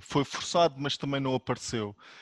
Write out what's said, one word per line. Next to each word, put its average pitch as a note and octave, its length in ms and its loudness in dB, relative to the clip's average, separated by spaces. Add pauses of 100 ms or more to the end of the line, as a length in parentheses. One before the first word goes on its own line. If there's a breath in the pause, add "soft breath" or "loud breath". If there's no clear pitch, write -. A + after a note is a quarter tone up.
Foi C#3+ 220 0
forçado, D#3+ 540 2
mas C#3+ 200 -2
também C#3 220 -2
não C3+ 140 0
apareceu. A#2 640 -2 (260 loud breath)